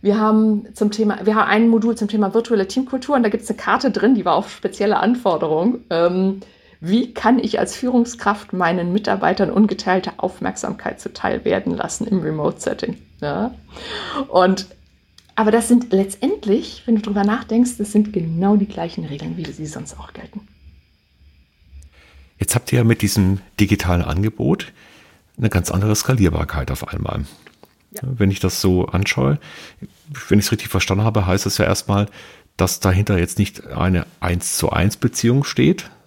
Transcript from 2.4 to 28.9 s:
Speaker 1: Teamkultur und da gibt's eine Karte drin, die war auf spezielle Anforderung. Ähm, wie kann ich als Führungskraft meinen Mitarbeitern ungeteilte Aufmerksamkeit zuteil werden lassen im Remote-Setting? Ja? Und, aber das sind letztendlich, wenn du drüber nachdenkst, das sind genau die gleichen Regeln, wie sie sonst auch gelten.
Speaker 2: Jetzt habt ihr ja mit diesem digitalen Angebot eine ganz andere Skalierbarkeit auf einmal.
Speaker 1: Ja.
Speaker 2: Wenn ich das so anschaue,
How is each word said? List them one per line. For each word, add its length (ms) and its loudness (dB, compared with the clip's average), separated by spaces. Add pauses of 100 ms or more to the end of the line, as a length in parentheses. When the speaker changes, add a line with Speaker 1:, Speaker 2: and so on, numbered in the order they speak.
Speaker 1:
Teamkultur 480 -2
und 80 4
da 60 2
gibt's 200 -4
eine 80 -4
Karte 340 0
drin, 240 4
die 100 -2
war 100 4
auf 160 -2
spezielle 460 -2
Anforderung. 800 0 (100)
Ähm, 520 0 (400)
wie 320 0
kann 260 2
ich 200 -2
als 180 -4
Führungskraft 720 -2
meinen 400 0
Mitarbeitern 580 0
ungeteilte 680 0
Aufmerksamkeit 840 -6
zuteil 460 -6
werden 280 0
lassen 320 -6
im 140 0
Remote-Setting? 760 -4 (240)
Ja? 340 -4 (720)
Und, 400 2 (680)
aber 160 2
das 180 2
sind 240 4
letztendlich, 920 -2
wenn 120 2
du 40 0
drüber 220 -2
nachdenkst, 540 0
das 160 -6
sind 180 2
genau 460 2
die 100 2
gleichen 380 -8
Regeln, 320 -8
wie 80 -8
sie 200 -10
sonst 320 -12
auch 140 -16
gelten. 340 -16 (1900)
Speaker 2:
Jetzt 180 -2
habt 180 -2
ihr 60 4
ja 40 2
mit 180 4
diesem 380 2 (220)
digitalen 400 2
Angebot 720 -2 (640)
eine 120 0
ganz 220 0
andere 240 2
Skalierbarkeit 760 0
auf 180 -6
einmal. 340 -6 (680)
Speaker 1:
Ja. 100 -12
Speaker 2:
Wenn 300 0
ich 100 -4
das 180 -2
so 280 2
anschaue, 520 0 (880)